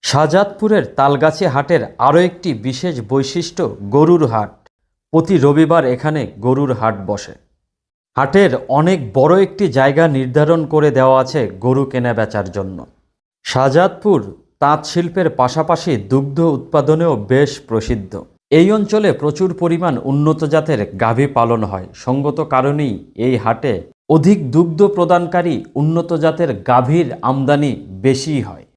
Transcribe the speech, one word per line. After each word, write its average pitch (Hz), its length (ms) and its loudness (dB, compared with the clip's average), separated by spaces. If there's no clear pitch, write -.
শাহজাদপুরের 190 800 0
তালগাছি 143 520 2
হাটের 139 360 0
আরও 143 220 4
একটি 175 300 -2
বিশেষ 135 280 -4
বৈশিষ্ট্য 147 560 -2
গরুর 156 380 4
হাট। 110 260 -2
প্রতি 165 260 2
রবিবার 151 460 4
এখানে 135 380 -2
গরুর 131 340 0
হাট 110 240 -2
বসে। - 280 -8
হাটের 143 360 4
অনেক 160 300 2
বড় 143 280 4
একটি 180 260 -2
জায়গা 135 400 2
নির্ধারণ 147 580 0
করে 151 240 2
দেওয়া 131 300 4
আছে 131 200 -2
গরু 127 260 0
কেনা 123 280 -2
বেচার 104 400 -2
জন্য। 95 260 -8
শাহজাদপুর 156 760 2
তাঁত 147 260 2
শিল্পের 175 460 -2
পাশাপাশি 156 640 -2
দুগ্ধ 139 300 -2
উৎপাদনেও 156 560 0
বেশ 135 240 2
প্রসিদ্ধ। 110 460 -4
এই 165 220 6
অঞ্চলে 208 400 0
প্রচুর 151 420 -2
পরিমাণ 170 400 -2
উন্নত 147 400 0
জাতের 151 360 0
গাভী 117 300 2
পালন 117 380 0
হয়। 95 300 -8
সঙ্গত 139 440 -4
কারণেই 135 440 0
এই 127 200 0
হাটে 113 360 -2
অধিক 160 280 4
দুগ্ধ 165 300 0
প্রদানকারী 175 600 0
উন্নত 165 400 -2
জাতের 160 340 -2
গাভীর 131 440 2
আমদানি 135 500 0
বেশি 131 400 -2
হয়। 85 240 -12